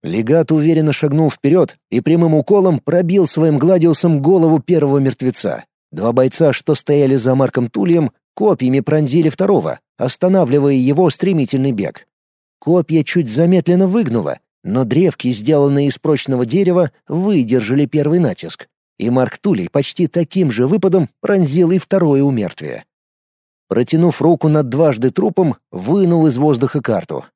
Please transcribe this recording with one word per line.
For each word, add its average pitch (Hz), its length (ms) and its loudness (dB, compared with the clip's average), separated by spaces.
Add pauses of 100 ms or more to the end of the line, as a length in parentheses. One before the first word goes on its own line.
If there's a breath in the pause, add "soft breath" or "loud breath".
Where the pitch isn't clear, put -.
Легат 123 500 -2
уверенно 156 400 0
шагнул 151 380 0
вперёд 156 460 0 (140)
и 120 100 -2
прямым 165 340 2
уколом 185 440 2
пробил 175 480 0
своим 156 320 0
гладиусом 165 640 2
голову 160 380 4
первого 143 380 0
мертвеца. 123 680 -4 (260)
Два 101 220 -4
бойца, 131 400 2
что - 220 -2
стояли 139 420 0
за 127 180 0
Марком 127 340 0
Тулием, 170 440 0 (220)
копьями 139 460 0
пронзили 156 480 0
второго, 127 520 -2 (160)
останавливая 143 800 0
его 139 360 2
стремительный 139 640 -2
бег. 98 340 -8 (540)
Копья 160 420 0
чуть 151 260 -2
замедленно 175 600 2
выгнуло, 117 500 -2 (240)
но 120 220 -2
древки, 135 480 0
сделанные 143 560 2
из 131 100 -4
прочного 131 480 -2
дерева, 175 460 0 (160)
выдержали 139 800 0
первый 151 340 0
натиск, 98 480 -4 (300)
и 117 120 -4
Марк 131 280 -2
Тулей 117 300 -4
почти - 380 -4
таким 170 460 -2
же 120 140 0
выпадом 185 420 0 (120)
пронзил 175 520 0
и 190 60 0
второе 151 440 0
умертвие. 90 640 -4 (840)
Протянув 160 540 0
руку 160 260 2
над 151 200 0
дважды 131 420 0
трупом, 185 460 0 (160)
вынул 170 540 2
из 123 100 0
воздуха 139 440 0
карту. 80 440 -6 (120)